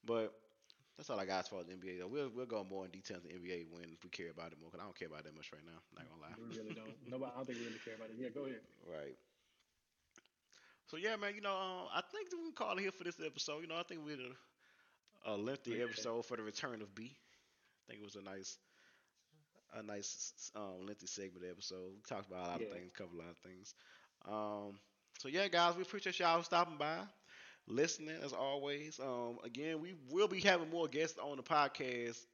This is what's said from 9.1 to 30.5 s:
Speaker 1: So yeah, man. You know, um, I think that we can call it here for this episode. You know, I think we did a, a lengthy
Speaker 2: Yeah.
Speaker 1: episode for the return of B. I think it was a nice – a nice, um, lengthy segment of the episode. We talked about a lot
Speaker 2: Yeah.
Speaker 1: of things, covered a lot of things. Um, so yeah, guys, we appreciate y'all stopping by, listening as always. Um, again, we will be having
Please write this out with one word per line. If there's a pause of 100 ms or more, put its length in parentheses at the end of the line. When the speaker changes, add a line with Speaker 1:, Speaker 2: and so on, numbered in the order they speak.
Speaker 1:
So
yeah,
man.
You
know,
um,
I (120)
think
that
we
can
call
it
here
for
this
episode.
You
know,
I
think
we
did (1040)
a,
a
lengthy
Speaker 2:
Yeah.
Speaker 1:
episode
for
the
return
of
B.
I
think
it
was
a
nice – (1160)
a
nice, (240)
um,
lengthy
segment
of
the
episode.
We
talked
about
a
lot
Speaker 2:
Yeah.
Speaker 1:
of
things,
covered
a
lot
of
things. (520)
Um, (400)
so
yeah,
guys,
we
appreciate
y'all
stopping
by, (680)
listening
as
always.
Um,
again,
we (160)
will
be
having